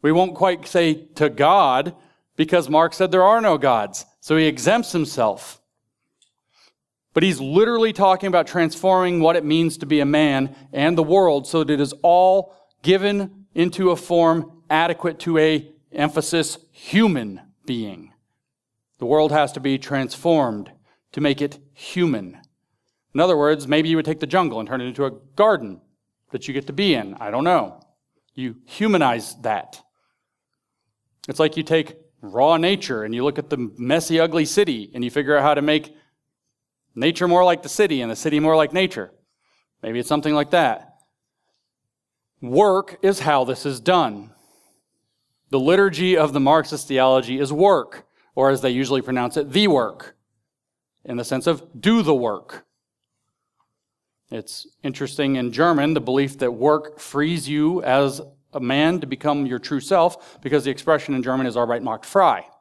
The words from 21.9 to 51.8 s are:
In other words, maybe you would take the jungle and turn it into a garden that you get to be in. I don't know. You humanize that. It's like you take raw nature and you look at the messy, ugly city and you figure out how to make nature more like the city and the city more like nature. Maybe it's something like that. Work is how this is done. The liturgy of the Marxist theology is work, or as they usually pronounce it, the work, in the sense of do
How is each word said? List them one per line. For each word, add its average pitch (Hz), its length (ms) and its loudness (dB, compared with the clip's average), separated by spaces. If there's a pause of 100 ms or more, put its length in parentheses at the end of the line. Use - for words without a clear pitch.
In 135 60 -4
other 175 180 4
words, 147 300 0
maybe 156 220 0
you 165 60 2
would 156 100 -2
take 156 140 -4
the 151 80 -6
jungle 151 320 -2
and 107 80 -10
turn 127 140 -6
it 123 60 -8
into 131 180 -6
a 131 60 -4 (240)
garden 151 460 0 (500)
that - 160 -10
you 135 60 -10
get 135 140 -6
to 147 60 -12
be 170 220 0
in. 101 240 -8
I 104 100 -10
don't 123 140 -4
know. 160 360 0 (540)
You 127 220 -10 (100)
humanize 151 760 0
that. 107 400 -6 (1500)
It's 139 120 -10
like 156 180 0
you 160 60 -6
take 160 320 -4 (260)
raw 127 360 2
nature 165 460 -2
and 110 100 -8
you 123 100 -4
look 147 140 -2
at 143 140 -8
the 120 260 -6
messy, 160 420 -2
ugly 160 260 0
city 147 500 -2
and 120 80 -6
you 123 80 -6
figure 147 260 0
out 135 60 2
how 151 100 4
to 143 80 0
make 151 340 -2 (1000)
nature 165 320 0
more 175 160 4
like 175 180 2
the 147 80 -14
city 165 320 0
and 113 100 -6
the 110 40 -6
city 151 240 -2
more 156 160 2
like 147 180 2
nature. 175 380 -4 (720)
Maybe 113 160 -6
it's 120 100 -8
something 151 240 -2
like 147 180 0
that. 147 440 0 (1500)
Work 190 600 2
is 190 160 2
how 143 240 2
this 127 220 -6
is 131 140 -6
done. 113 520 0 (1200)
The 135 80 0
liturgy 180 580 2
of 151 160 2
the 143 60 -2
Marxist 143 480 0
theology 131 520 2
is 139 140 -2
work, 165 540 0 (260)
or 135 160 2
as 135 120 0
they 131 100 -2
usually 127 300 -2
pronounce 123 360 -4
it, 143 140 -4
the 202 160 2
work, 123 500 -2 (880)
in 120 120 -10
the 120 60 -6
sense 131 220 -6
of 165 180 0 (160)
do 220 220 2